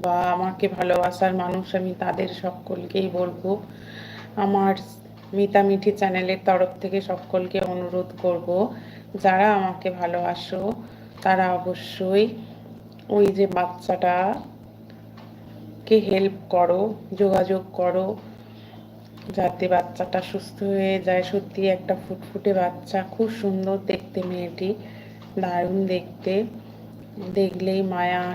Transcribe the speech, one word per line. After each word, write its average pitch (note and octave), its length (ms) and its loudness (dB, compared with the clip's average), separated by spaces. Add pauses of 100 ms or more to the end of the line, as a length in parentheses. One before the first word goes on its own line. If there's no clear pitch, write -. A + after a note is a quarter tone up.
বা F3+ 140 2 (180)
আমাকে F#3 340 0
ভালোবাসার F3+ 680 2
মানুষ, F#3 400 -2
আমি F#3 240 0
তাদের F#3 320 -2 (120)
সকলকেই F#3 680 -4 (100)
বলবো, F3+ 320 -2 (840)
আমার G3 380 4 (580)
মিতামিঠি G3 600 4
চ্যানেলের F#3 560 0
তরফ F#3 220 6 (100)
থেকে F#3+ 200 -2
সকলকে F#3 580 -2 (140)
অনুরোধ F3+ 360 -4 (120)
করব, F3 280 0 (760)
যারা F#3+ 220 8 (120)
আমাকে F#3 320 -2
ভালোবাসো F3 720 -2 (600)
তারা F#3+ 240 6 (120)
অবশ্যই F#3 680 2 (840)
ওই G#3 180 6 (100)
যে G3 100 6 (100)
বাচ্চাটাকে F3+ 800 2 (1700)
হেল্প G3 280 2 (180)
করো, F3 260 6 (400)
যোগাযোগ F#3+ 440 4 (160)
করো, F3+ 260 2 (1300)
যাতে F#3 320 0
বাচ্চাটা F3+ 520 0 (100)
সুস্থ - 280 -10 (160)
হয়ে F#3+ 220 2 (100)
যায়। F#3 180 2
সত্যি G3 440 -4
একটা F#3 340 2
ফুটফুটে - 500 -2
বাচ্চা, F3+ 460 0 (160)
খুব A3+ 140 2 (120)
সুন্দর F#3+ 360 0 (100)
দেখতে F#3+ 360 -4
মেয়েটি, F3+ 480 -4 (720)
দারুণ F3+ 440 2
দেখতে, F#3 460 -2 (1040)
দেখলেই F#3+ 480 2
মায়া F3+ 380 0 (140)